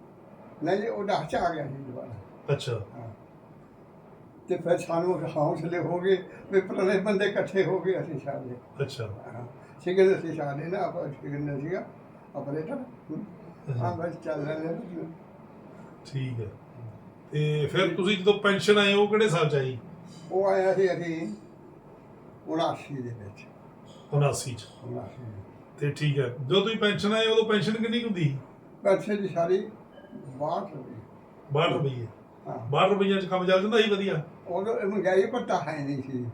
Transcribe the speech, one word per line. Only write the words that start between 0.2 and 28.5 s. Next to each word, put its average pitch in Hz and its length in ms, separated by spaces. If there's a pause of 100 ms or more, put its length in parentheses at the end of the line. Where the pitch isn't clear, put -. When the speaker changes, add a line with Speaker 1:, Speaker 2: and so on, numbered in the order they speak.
Speaker 1:
ਨਹੀਂ 170 140
ਜੀ, 208 120
ਉਹ 208 160
ਦਸ 170 260
ਚ - 40
ਆ 170 200
ਗਿਆ 147 120
ਸੀ 143 80
ਦੁਬਾਰਾ। 127 380 (400)
Speaker 2:
ਅੱਛਾ। 127 200
Speaker 1:
ਹਾਂ। 113 360 (1400)
ਤੇ 180 80
ਫਿਰ 175 220
ਸਾਨੂੰ 170 580
ਹੌਸਲੇ 165 420
ਹੋ 165 200
ਗਏ 185 240 (280)
ਵੀ 196 100
ਪੁਰਾਣੇ 196 400
ਬੰਦੇ 202 240
ਇਕੱਠੇ 190 400
ਹੋ 190 160
ਗਏ 175 200
ਅਸੀਂ 147 200
ਸਾਰੇ। 131 600
Speaker 2:
ਅੱਛਾ। 120 240
Speaker 1:
ਹਾਂ। 113 400 (380)
ਸਿਗਨਲ 185 360
ਸੀ 160 160
ਸਾਡੇ 143 280
ਨਾ, 180 140
ਆਪਾਂ - 300
ਸਿਗਨਲ 143 520
ਸੀਗਾ, 170 240 (520)
ਆਪਰੇਟਰ। 160 380
ਹਮ। - 500 (460)
Speaker 2:
ਅੱਛਾ। 120 80
Speaker 1:
ਹਾਂ, 170 180
ਬਸ 165 180 (100)
ਚੱਲ 147 220
ਰਹੇ 156 220
ਨੇ। 165 360 (1040)
Speaker 2:
ਠੀਕ 131 340
ਹੈ। 104 60 (840)
ਤੇ 151 360
ਫਿਰ 170 280
ਤੁਸੀਂ 190 240
ਜਦੋਂ 196 160
ਪੈਨਸ਼ਨ 202 440
ਆਏ, 202 160
ਉਹ 208 140
ਕਿਹੜੇ 214 200
ਸਾਲ 156 200
ਚ 147 60
ਆਈ? 131 240 (540)
Speaker 1:
ਉਹ 190 140
ਆਇਆ 190 280
ਸੀ 185 180
ਅਸੀਂ 170 420 (1120)
ਉਣਾਸੀ 160 480
ਦੇ 123 140
ਵਿੱਚ। 104 380 (680)
Speaker 2:
ਉਣਾਸੀ 139 420
ਚ? - 120 (180)
Speaker 1:
ਉਣਾਸੀ। 120 380 (560)
Speaker 2:
ਤੇ 147 120
ਠੀਕ 143 280
ਹੈ, 127 100
ਜਦੋਂ 147 340
ਤੁਸੀਂ 220 160
ਪੈਨਸ਼ਨ 202 340
ਆਏ, 220 140
ਉਦੋਂ 220 180
ਪੈਨਸ਼ਨ 214 280
ਕਿੰਨੀ 226 280
ਕੁ 233 60
ਹੁੰਦੀ 180 180
ਸੀ? 135 140 (440)